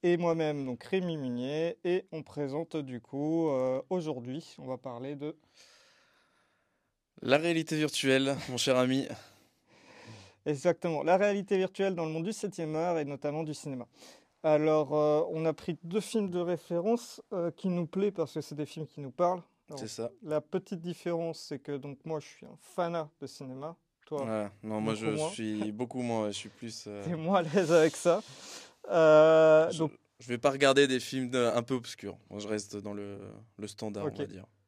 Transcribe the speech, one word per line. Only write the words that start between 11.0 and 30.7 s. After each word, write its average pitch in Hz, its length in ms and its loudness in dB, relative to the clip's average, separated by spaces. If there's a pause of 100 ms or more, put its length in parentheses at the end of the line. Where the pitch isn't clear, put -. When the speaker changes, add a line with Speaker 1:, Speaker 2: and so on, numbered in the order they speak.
Speaker 1:
la 165 160 4
réalité 202 400 2
virtuelle 190 380 0
dans 170 100 -4
le 156 60 -4
monde 160 140 -4
du 220 80 -4
septième 165 420 -6
art 165 240 0
et 151 60 -2
notamment 143 360 -6
du 151 140 -6
cinéma. 131 320 -10 (560)
Alors, 151 500 4
euh, 151 380 4
on 160 120 -4
a 160 100 0
pris 165 300 -6
deux 180 180 -2
films 202 280 -2
de 180 100 -4
référence, 175 800 -2 (140)
euh, 175 160 -2
qui 185 200 -6
nous 175 180 -2
plaisent 196 280 0
parce 160 200 -4
que 156 60 -4
c'est - 120 -10
des 147 140 -6
films 156 180 -10
qui - 160 -16
nous 139 80 -10
parlent. 175 320 0 (280)
Alors, 147 100 -12
Speaker 2:
C'est 110 80 -10
ça. 113 240 -8 (100)
Speaker 1:
la 151 180 -2
petite 180 420 -6
différence, 170 580 -6
c'est - 180 -10
que 147 200 -12
donc 139 280 -12
moi, 160 140 -4
je - 80 -14
suis - 180 -20
un - 140 -20
fanat 170 500 -4 (100)
de 139 60 -12
cinéma. 135 500 -14 (300)
Toi, 143 180 -6
Speaker 2:
Ouais, 107 280 -4 (100)
non, 110 200 -4
moi, 110 120 0
Speaker 1:
beaucoup 110 120 -6
Speaker 2:
je 110 100 0
Speaker 1:
moins. 156 160 -2
Speaker 2:
suis 107 400 -4
beaucoup 123 320 -6
moins, 113 240 0
je 101 100 -6
suis 107 120 -12
plus, - 360 -14
euh, 104 180 -12
Speaker 1:
<laughs> - 20 -10
T'es 175 100 -4
moins 170 240 2
à - 20 2
l'aise 165 300 2
avec 165 240 6
ça. 175 260 2 (680)
Euh, 160 800 10
Speaker 2:
je, 165 80 -6
Speaker 1:
donc 160 120 0 (280)
Speaker 2:
je 120 80 -20
vais 120 100 -4
pas 139 140 2
regarder 139 340 8